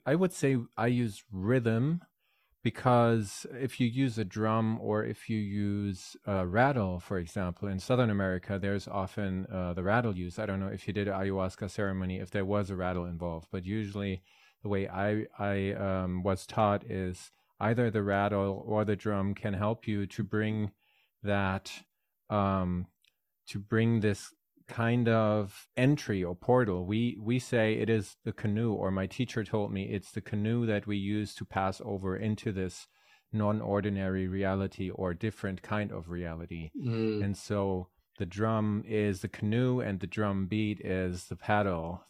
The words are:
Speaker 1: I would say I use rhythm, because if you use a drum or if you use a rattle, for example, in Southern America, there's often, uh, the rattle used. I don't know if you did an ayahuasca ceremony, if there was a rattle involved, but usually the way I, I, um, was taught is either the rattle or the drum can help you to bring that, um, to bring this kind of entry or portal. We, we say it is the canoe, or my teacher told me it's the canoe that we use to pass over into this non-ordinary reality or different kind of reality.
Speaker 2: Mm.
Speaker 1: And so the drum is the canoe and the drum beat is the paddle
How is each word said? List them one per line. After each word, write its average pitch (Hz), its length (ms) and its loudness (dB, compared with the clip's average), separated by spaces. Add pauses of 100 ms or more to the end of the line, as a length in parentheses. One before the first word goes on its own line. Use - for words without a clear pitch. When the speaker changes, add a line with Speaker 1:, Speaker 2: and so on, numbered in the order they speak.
Speaker 1:
I 139 100 4
would 180 180 2
say 135 240 2 (200)
I 113 100 2
use 120 440 2
rhythm, 117 720 2 (640)
because 117 920 4
if 127 260 -4
you 123 80 4
use 123 300 0
a 110 80 0
drum 110 560 2
or 107 240 0
if 113 240 -6
you 110 100 0
use 101 760 -2 (120)
a 95 200 2
rattle, 104 520 4
for 98 200 -4
example, 90 480 -4
in 95 120 -2
Southern 123 300 2
America, 95 520 0
there's 101 260 -2
often, 95 600 -4
uh, 90 260 -4
the 90 100 -4
rattle 107 340 2
used. 87 220 -6
I 110 60 -2
don't 98 160 -2
know 95 80 -4
if 101 180 -8
you 101 60 -4
did 101 160 0
an 95 60 -2
ayahuasca 95 560 -2
ceremony, 95 480 -2
if 95 120 -8
there 98 140 0
was 101 240 0
a 98 80 -6
rattle 90 280 -2
involved, 85 460 -6
but 92 140 -6
usually 101 580 -4 (400)
the 104 60 -4
way 98 200 0
I, 104 380 0 (120)
I, 101 340 0
um, 92 500 -2
was 95 240 0
taught 104 420 2
is 92 420 -6 (280)
either 113 320 2
the 104 120 0
rattle 98 640 2
or 107 180 2
the 104 100 2
drum 101 400 0
can 104 200 -4
help 107 320 0
you 101 200 0
to - 160 -4
bring 107 480 0 (520)
that, 98 480 0 (580)
um, 95 580 2 (600)
to 104 120 -8
bring 113 400 4
this 104 340 0 (340)
kind 117 420 2
of 107 680 2
entry 127 480 2
or 87 120 -2
portal. 104 500 4
We, 113 340 0
we 117 200 0
say 110 340 2
it 113 160 2
is 110 340 0
the 110 80 -4
canoe, 110 420 0
or 95 180 0
my 95 160 0
teacher 117 360 -4
told 104 300 -2
me 95 160 -2
it's 104 220 -6
the 104 100 -8
canoe 113 460 0
that 104 200 0
we 104 100 -2
use 101 380 -2
to 95 100 -10
pass 95 380 -2
over 95 320 -2
into 107 360 -2
this 92 360 -6 (460)
non-ordinary 101 920 0
reality 95 640 0
or 90 240 -2
different 98 480 -4
kind 104 300 -4
of 85 180 -10
reality. 82 680 -8
Speaker 2:
Mm. 113 460 -2
Speaker 1:
And 98 140 -2
so 98 520 -2 (280)
the 98 80 -4
drum 107 600 0
is 104 340 0
the 95 60 -4
canoe 123 540 0
and 101 180 -2
the 95 80 -6
drum 98 400 0
beat 107 340 0
is 92 440 -2
the 87 100 -8
paddle 90 760 0